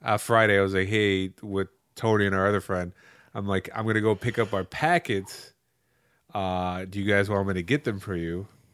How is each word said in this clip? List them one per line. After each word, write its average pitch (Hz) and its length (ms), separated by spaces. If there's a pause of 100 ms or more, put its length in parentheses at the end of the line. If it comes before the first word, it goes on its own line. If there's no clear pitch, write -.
uh, 113 140
Friday, 110 420
I 98 40
was 98 120
like, 95 140
"Hey," 98 420 (100)
with 98 280 (260)
Tony 107 320
and 98 80
our 95 140
other 104 120
friend, 90 320 (400)
I'm 101 140
like, 95 280
"I'm 110 120
gonna 107 140
go 107 160
pick 117 240
up 101 120
our 95 120
packets. - 880 (840)
Uh, 92 500
do 95 160
you 98 80
guys 101 220
want 98 160
me 98 80
to 90 80
get 107 220
them 101 160
for 95 160
you? 85 320 (240)